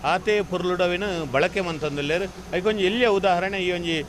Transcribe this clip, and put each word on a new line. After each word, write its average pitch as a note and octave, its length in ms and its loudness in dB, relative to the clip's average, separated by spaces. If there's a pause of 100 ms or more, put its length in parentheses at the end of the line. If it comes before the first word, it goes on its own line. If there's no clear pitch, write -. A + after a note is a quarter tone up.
ಆತೇ F3+ 360 2
ಪುರ್ಲುಡವೇನು F3+ 920 -2
ಬಳಕೆ F3 280 2
ಮಂತಂದಿಲ್ಲೇರು. D3+ 640 -2
ಅದಕ್ಕೊಂದು F#3 560 -2
ಎಲ್ಲಿಯ A3+ 280 4
ಉದಾಹರಣೆ G3 500 2
ಈ F3+ 140 0
ಒಂಜಿ E3+ 360 -2